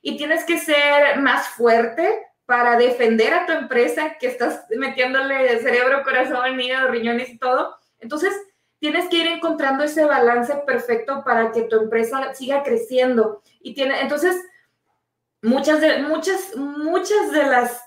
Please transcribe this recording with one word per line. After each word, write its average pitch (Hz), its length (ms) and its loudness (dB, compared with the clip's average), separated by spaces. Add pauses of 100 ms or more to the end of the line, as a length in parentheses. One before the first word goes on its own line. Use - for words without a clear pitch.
Y 240 160 -6
tienes 311 260 -2
que 330 140 -2
ser 285 640 2
más 269 280 0
fuerte 233 720 2 (240)
para 240 320 2
defender 240 560 2
a 349 140 0
tu 339 60 -2
empresa, 294 680 -2
que 254 60 -4
estás - 400 -4 (100)
metiéndole 262 840 0
cerebro, 254 440 2
corazón, 254 560 -2
hígado, 254 300 -2
riñones 233 400 -2
y - 80 -20
todo. 262 380 -2 (220)
Entonces, 302 360 -4 (440)
tienes 330 300 -2
que 339 80 0
ir 330 100 0
encontrando 302 580 -2
ese 302 200 2
balance 247 500 2 (120)
perfecto 240 580 -4
para 226 260 2
que 226 120 -2
tu 220 180 2
empresa 226 540 -2
siga 277 280 -2
creciendo. 247 800 0 (180)
Y - 140 -16
tiene, 269 280 -2
entonces, 320 340 0 (1040)
muchas 277 380 2
de, 294 220 2
muchas, 339 540 -2
muchas 311 760 0
de 285 140 2
las 247 400 0